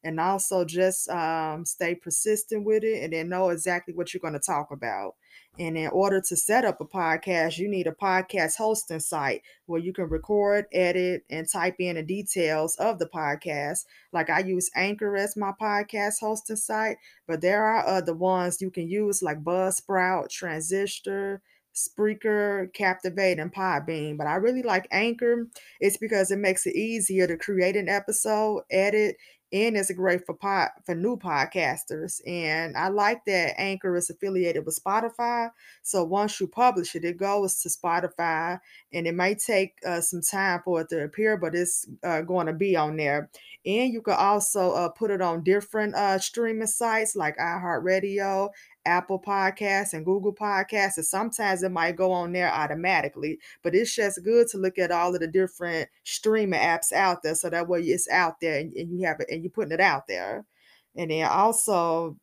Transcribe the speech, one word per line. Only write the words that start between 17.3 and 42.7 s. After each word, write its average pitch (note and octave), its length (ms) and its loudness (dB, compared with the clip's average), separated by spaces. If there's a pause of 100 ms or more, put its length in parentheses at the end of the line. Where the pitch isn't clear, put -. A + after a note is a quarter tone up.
there G3 240 2
are A3 240 2
other F3+ 260 0
ones F3+ 480 0
you F#3+ 100 -4
can E3+ 180 -6
use, G3+ 320 0
like D3+ 220 -4
Buzzsprout, F#3 880 0
Transistor, G3 1120 -4 (340)
Spreaker, G#3 1000 0
Captivate, F#3 680 0
and E3 140 -6
Podbean. D#3 640 -2
But D3+ 100 -2
I D3+ 80 0
really A#3+ 280 2
like F#3+ 280 0
Anchor. A#3 560 2 (320)
It's G3 180 2
because G3+ 340 2
it G3 60 0
makes F#3+ 280 2
it F3+ 100 -2
easier F#3+ 520 2
to E3 100 0
create F#3+ 380 2
an G3 140 0
episode, G#3+ 800 0
edit, G#3 480 2 (340)
and G#3+ 260 2
it's G3 140 0
great F3+ 340 0
for E3+ 80 -8
pod-, G3 380 0 (120)
for F3 120 -4
new G#3 200 0
podcasters. D#3+ 1120 -2
And D#3+ 480 -4
I E3+ 120 0
like G#3 380 2
that F3+ 340 2
Anchor F#3+ 360 -2
is F3 140 0
affiliated F3 560 -2
with D#3 180 -6
Spotify. A#3 680 -2 (320)
So F#3 200 0
once G3+ 360 0
you F#3 80 -2
publish G#3 480 2
it, E3 100 -6
it F3 120 -4
goes G3 440 0
to F3 80 -6
Spotify, E3+ 880 -2 (320)
and E3+ 140 -4
it E3 80 0
might F#3 240 2
take, G3 480 0
uh, E3+ 160 0
some E3+ 200 -2
time F#3+ 440 0
for F3 160 2
it D#3+ 80 -6
to D#3+ 140 -2
appear, G#3 340 0
but E3 160 -2
it's, F3 340 -2 (160)
uh, E3 180 0
gonna E3+ 320 -2
be F#3 220 2